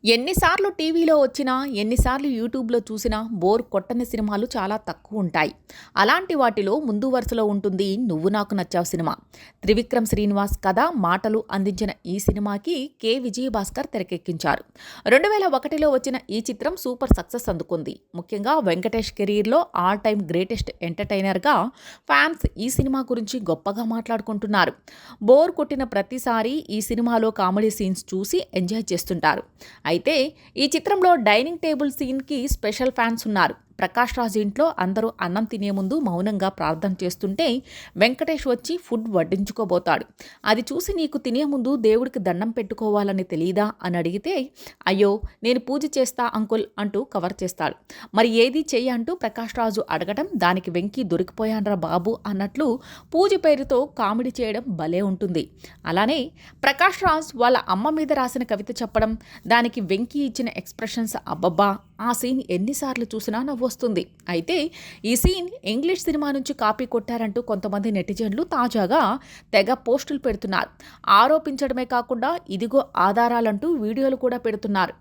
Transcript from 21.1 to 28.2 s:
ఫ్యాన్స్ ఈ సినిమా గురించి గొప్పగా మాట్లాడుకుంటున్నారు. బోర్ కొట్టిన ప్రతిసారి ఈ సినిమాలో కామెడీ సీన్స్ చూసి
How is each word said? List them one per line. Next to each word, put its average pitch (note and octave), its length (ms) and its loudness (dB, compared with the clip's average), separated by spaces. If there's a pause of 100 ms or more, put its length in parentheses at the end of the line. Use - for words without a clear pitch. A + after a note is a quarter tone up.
ఫ్యాన్స్ D4 380 2 (100)
ఈ A3 140 -4
సినిమా C4+ 340 0
గురించి A#3 380 -4
గొప్పగా F#3 440 -2
మాట్లాడుకుంటున్నారు. A3 880 0 (460)
బోర్ C#4+ 320 8
కొట్టిన C#4+ 340 -2
ప్రతిసారి A#3 680 0 (140)
ఈ G#3+ 120 -2
సినిమాలో A3+ 520 2
కామెడీ G#3 380 2
సీన్స్ F#3+ 360 -4
చూసి G3+ 320 -2 (140)